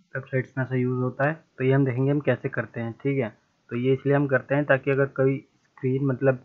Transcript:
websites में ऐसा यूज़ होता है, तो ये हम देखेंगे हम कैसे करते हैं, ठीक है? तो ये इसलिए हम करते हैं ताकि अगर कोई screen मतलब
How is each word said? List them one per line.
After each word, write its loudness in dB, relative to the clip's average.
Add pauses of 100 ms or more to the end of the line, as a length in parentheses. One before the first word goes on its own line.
(140)
websites -6
में -2
ऐसा -4
यूज़ 0
होता 0
है, 0 (260)
तो -4
ये 4
हम 4
देखेंगे 0
हम 0
कैसे -2
करते -6
हैं, -6
ठीक -2
है? -4 (380)
तो -8
ये 2
इसलिए 0
हम 2
करते 0
हैं 0
ताकि 2
अगर 2
कोई 2 (260)
screen -4
मतलब 0